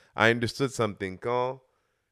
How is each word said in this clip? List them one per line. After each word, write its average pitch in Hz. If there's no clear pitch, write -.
I 113
understood 120
something. 98
Quand, 123